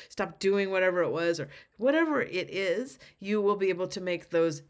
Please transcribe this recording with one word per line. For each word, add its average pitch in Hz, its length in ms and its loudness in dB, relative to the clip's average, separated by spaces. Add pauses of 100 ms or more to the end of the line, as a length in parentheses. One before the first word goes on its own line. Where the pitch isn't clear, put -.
stop 190 300 -6
doing 196 320 2
whatever 185 320 2
it 135 80 0
was, 165 300 0
or 135 80 -8 (300)
whatever 294 440 2
it 175 280 -6
is, 190 480 -4 (220)
you 208 200 -2
will 202 160 2
be 190 140 0
able 180 180 -2
to 185 120 -8
make 175 300 -6
those 165 400 2